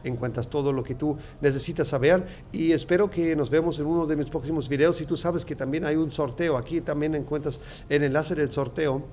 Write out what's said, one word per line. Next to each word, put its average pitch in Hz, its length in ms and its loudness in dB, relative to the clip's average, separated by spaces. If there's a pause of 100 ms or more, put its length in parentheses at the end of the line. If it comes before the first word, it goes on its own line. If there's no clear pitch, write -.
encuentras 123 440 -4
todo 143 240 0
lo 131 100 -2
que 131 120 -6
tú 151 220 -2 (240)
necesitas 147 480 0
saber 160 380 4 (260)
y 165 200 2
espero 180 380 4
que 165 240 0
nos 139 160 0
vemos 160 280 2
en 147 80 -2
uno 165 200 2
de 151 100 0
mis 147 120 -2
próximos 147 400 -4
videos. 160 320 4
Y 147 60 -6
tú 160 100 0
sabes 170 280 -2
que 143 120 -6
también 139 280 -2
hay 151 120 2
un 160 140 2
sorteo, 151 460 0
aquí 156 240 -2
también 151 340 -2
encuentras 147 460 -4 (280)
el 147 140 4
enlace 151 320 2
del 147 180 0
sorteo. 139 600 -2